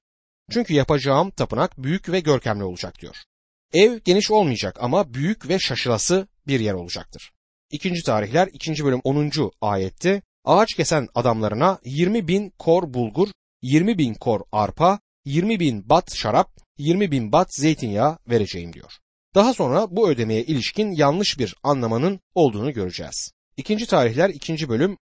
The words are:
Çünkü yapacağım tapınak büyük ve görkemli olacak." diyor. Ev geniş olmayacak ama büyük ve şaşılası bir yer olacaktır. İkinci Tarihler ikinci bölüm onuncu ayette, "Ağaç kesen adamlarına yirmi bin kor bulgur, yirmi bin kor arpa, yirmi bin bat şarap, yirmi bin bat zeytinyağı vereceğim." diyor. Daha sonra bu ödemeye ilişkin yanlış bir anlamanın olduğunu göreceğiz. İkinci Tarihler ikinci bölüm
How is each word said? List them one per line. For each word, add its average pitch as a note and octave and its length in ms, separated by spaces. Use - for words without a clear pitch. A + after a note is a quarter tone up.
Çünkü A3+ 240
yapacağım C#3 560
tapınak C3 480
büyük D3 300
ve F3+ 120
görkemli A#2 440
olacak." F2 360
diyor. - 160
Ev A3 320
geniş G3+ 260
olmayacak C3+ 500
ama B2+ 340
büyük D3+ 340
ve F#3 100
şaşılası C3 680
bir C3+ 140
yer G#2 120
olacaktır. F2+ 600
İkinci E3+ 320
Tarihler A#2+ 500
ikinci D3+ 320
bölüm C3 200
onuncu C#3+ 560
ayette, G#2 640
"Ağaç F#3+ 300
kesen D3+ 400
adamlarına A#2 720
yirmi F3 440
bin F#3+ 300
kor E3 360
bulgur, B2 340
yirmi E3+ 360
bin A#2+ 160
kor G#2+ 260
arpa, D3+ 480
yirmi F3+ 360
bin A2+ 280
bat E3 260
şarap, A#2+ 360
yirmi E3+ 320
bin A#2 220
bat F3 220
zeytinyağı C#3 640
vereceğim." F#2+ 440
diyor. - 200
Daha A3+ 200
sonra F3 420
bu G#3 140
ödemeye A2+ 340
ilişkin D#3+ 460
yanlış D3+ 480
bir A2+ 240
anlamanın C3+ 580
olduğunu B2+ 380
göreceğiz. F2+ 600
İkinci G#3+ 300
Tarihler C#3+ 420
ikinci D#3 400
bölüm C#3+ 340